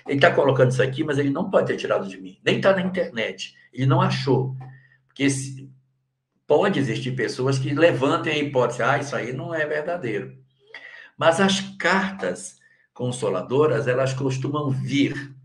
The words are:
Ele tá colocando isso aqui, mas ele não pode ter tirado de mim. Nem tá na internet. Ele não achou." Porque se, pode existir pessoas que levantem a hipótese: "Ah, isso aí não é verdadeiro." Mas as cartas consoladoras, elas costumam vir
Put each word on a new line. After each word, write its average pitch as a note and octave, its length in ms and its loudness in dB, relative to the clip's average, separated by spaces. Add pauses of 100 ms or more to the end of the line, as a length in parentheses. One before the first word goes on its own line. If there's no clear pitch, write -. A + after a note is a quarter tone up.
Ele C#3 100 0
tá E3+ 140 6
colocando C3+ 400 4
isso - 100 2
aqui, D#3 220 -2
mas D3 120 -2
ele C#3+ 140 2
não D3+ 180 -2
pode C3+ 200 2
ter G#2 80 -2
tirado G2 320 -2
de - 120 -14
mim. - 240 -18
Nem D3+ 160 2
tá F#3+ 140 4
na F#3 80 -2
internet. A2+ 720 -6 (180)
Ele C3 140 -2
não C3+ 140 4
achou." - 560 0 (500)
Porque C#3 240 0
se, - 400 -6 (760)
pode D#3+ 360 2
existir B2+ 320 -2
pessoas B2+ 440 -2
que C#3+ 160 -2
levantem D#3+ 600 2
a D3+ 60 0
hipótese: B2 440 0
"Ah, C3+ 160 2
isso C#3 160 -6
aí A2+ 180 -4
não E3 220 -8
é D3+ 100 -2
verdadeiro." D3+ 720 -6 (800)
Mas E3 240 4
as G3 200 4 (180)
cartas - 800 -2 (340)
consoladoras, A#2+ 960 0
elas C3 260 0
costumam C#3 580 -2
vir C3 600 -2 (120)